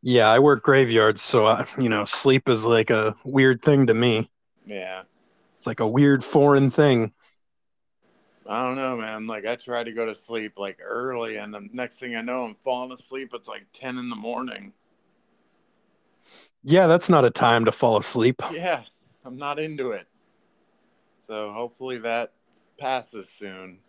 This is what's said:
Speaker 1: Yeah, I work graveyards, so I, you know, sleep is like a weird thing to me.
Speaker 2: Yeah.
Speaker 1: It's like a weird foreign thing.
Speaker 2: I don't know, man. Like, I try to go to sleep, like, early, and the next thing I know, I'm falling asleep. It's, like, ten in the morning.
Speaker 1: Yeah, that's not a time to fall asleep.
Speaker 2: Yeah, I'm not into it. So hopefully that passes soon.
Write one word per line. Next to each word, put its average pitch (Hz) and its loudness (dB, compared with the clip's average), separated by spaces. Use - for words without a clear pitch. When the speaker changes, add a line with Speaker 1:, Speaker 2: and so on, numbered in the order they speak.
Speaker 1:
Yeah, 120 4
I 113 6
work 139 4
graveyards, 113 4
so 110 2
I, 113 0
you 127 0
know, 107 -2
sleep 135 0
is 110 0
like 113 2
a 107 0
weird 131 2
thing 139 4
to 113 4
me. 113 0
Speaker 2:
Yeah. 95 -12
Speaker 1:
It's - -12
like - -6
a 113 0
weird 139 4
foreign 139 4
thing. 123 2
Speaker 2:
I 107 -4
don't 127 -4
know, 131 -4
man. 110 -10
Like, 107 -8
I 120 -4
try 120 -6
to 117 -12
go 113 -4
to 110 -6
sleep, 110 -10
like, 98 -10
early, 113 -6
and 104 -14
the 101 -14
next 123 -10
thing 123 -12
I 113 -8
know, 123 -6
I'm 107 -14
falling 127 -6
asleep. 131 -16
It's, 120 -16
like, 104 -16
ten 127 -12
in 123 -10
the 117 -10
morning. 110 -12
Speaker 1:
Yeah, 175 4
that's 170 4
not 156 6
a 120 6
time 117 2
to 113 2
fall 117 0
asleep. 120 0
Speaker 2:
Yeah, 160 -6
I'm 127 -16
not 143 -8
into 151 -8
it. 95 -10
So 107 -10
hopefully 120 -10
that 117 -6
passes 127 -8
soon. 95 -18